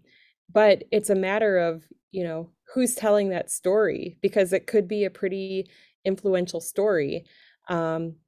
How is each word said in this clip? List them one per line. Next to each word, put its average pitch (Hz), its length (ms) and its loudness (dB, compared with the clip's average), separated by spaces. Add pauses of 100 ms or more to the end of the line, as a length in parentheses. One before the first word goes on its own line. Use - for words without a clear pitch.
(500)
but 208 420 4
it's 208 180 0
a 202 60 4
matter 196 420 0
of, 165 260 -2 (280)
you 185 120 -6
know, 165 280 -8 (220)
who's 247 220 0
telling 208 340 2
that 180 220 -6
story, 180 680 -2
because 190 320 2
it 185 120 0
could 208 220 0
be 208 160 -2
a 190 60 -2
pretty 190 600 -6 (360)
influential 185 560 -2
story, 170 640 -2 (420)
um, 165 480 -4 (120)